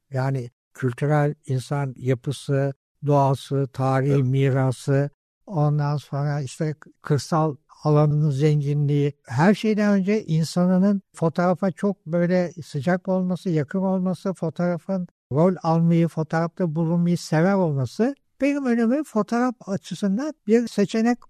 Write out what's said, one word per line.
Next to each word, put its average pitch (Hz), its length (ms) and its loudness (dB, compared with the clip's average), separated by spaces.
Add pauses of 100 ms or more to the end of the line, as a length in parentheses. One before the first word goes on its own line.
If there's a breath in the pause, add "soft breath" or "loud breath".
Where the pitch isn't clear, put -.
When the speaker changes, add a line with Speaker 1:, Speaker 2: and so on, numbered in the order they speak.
(120)
Speaker 1:
Yani 131 400 -4 (220)
kültürel 147 640 0 (100)
insan 135 520 -4
yapısı, 135 760 -2 (320)
doğası, 139 680 0
tarihi 131 400 0
Speaker 2:
Evet. 139 100 2
Speaker 1:
mirası, 135 840 0 (440)
Ondan 147 440 0
sonra 143 440 -4
işte 151 340 -6 (260)
kırsal 156 540 0 (280)
alanının 151 480 4
zenginliği. 147 800 0 (100)
Her 156 300 2
şeyden 208 400 0
önce 202 320 0
insanının 180 760 2 (120)
fotoğrafa 175 580 0
çok - 340 -4
böyle 175 460 0 (140)
sıcak 175 420 -2
olması, 185 420 -2
yakın 156 300 -2
olması, 190 540 -2
fotoğrafın 175 760 -4 (260)
rol 170 300 4
almayı, 165 440 4
fotoğrafta 165 680 -4
bulunmayı 170 420 0
sever 170 360 2
olması 185 600 0 (260)
benim 285 240 0
önüme 240 380 2
fotoğraf 233 520 -2 (100)
açısından 202 680 -4 (140)
bir 226 200 4
seçenek 226 500 0 (120)